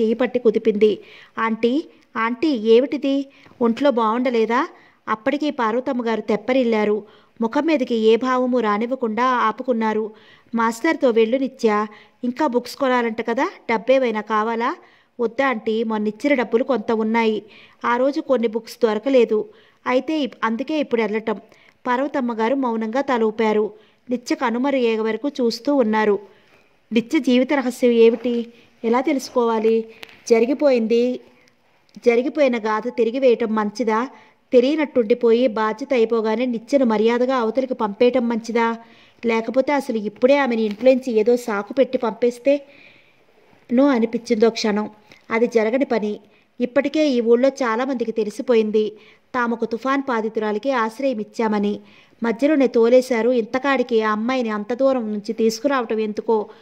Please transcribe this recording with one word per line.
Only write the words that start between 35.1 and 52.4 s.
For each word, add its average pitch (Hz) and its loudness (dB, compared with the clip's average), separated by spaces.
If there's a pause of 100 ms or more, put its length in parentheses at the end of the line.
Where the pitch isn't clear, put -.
బాధ్యత 220 -4
అయిపోగానే 226 0
నిత్యను 254 0
మర్యాదగా 233 2
అవతలికి 247 -2
పంపేయటం 240 0
మంచిదా? 226 -2 (500)
లేకపోతే 233 0
అసలు 269 -2
ఇప్పుడే 220 2
ఆమెని 240 0
ఇంట్లోంచి 247 2
ఏదో 220 4
సాకు 214 -6
పెట్టి 254 2
పంపేస్తే 247 0 (1080)
నో 262 4
అనిపించిందో 233 0
క్షణం. 214 -2 (400)
అది 226 0
జరగని 226 0
పని. 208 -4 (400)
ఇప్పటికే 285 0
ఈ 240 0
ఊళ్ళో 233 4
చాలామందికి 240 -4
తెలిసిపోయింది 214 0 (420)
తామొక 233 -4
తుఫాన్ 269 -2
బాధితురాలికి 214 -2
ఆశ్రయం 233 -2
ఇచ్చామని. 208 -2 (420)
మధ్యలోనే 262 2